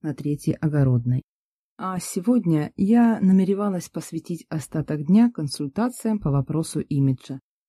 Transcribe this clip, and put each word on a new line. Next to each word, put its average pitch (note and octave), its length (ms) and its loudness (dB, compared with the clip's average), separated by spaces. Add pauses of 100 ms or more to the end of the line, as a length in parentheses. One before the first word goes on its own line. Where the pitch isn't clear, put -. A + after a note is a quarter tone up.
на D3+ 120 -6
Третьей D3 420 -4
Огородной. C3 680 0 (540)
А F#3 220 -6
сегодня F3+ 760 0
я A3+ 460 4
намеревалась F#3+ 680 2
посвятить E3 600 -10
остаток D3+ 560 -6
дня A3+ 260 4
консультациям G#3 880 -6
по D3+ 120 -2
вопросу D3+ 500 -2
имиджа. C3+ 580 -2 (300)